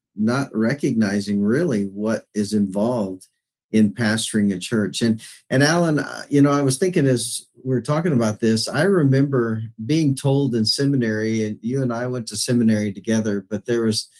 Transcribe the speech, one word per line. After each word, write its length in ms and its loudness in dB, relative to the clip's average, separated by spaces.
not 380 -2
recognizing 880 0
really 440 0
what 480 -4
is 180 -2
involved 760 -2
in 200 4
pastoring 640 0
a 40 -6
church. 440 -2
And, 180 2
and 120 2
Alan, 380 2
uh, 280 -8
you 140 4
know, 80 6
I 120 2
was 160 0
thinking 280 2
as 400 -2
we're 180 -2
talking 320 -2
about 280 0
this, 280 0
I 140 0
remember 800 2
being 300 0
told 400 0
in 100 2
seminary, 800 0
and 180 -6
you 200 -4
and 100 -2
I 140 -4
went 220 -6
to 80 -12
seminary 560 2
together, 560 -2
but 180 -8
there 160 0
was, 260 -2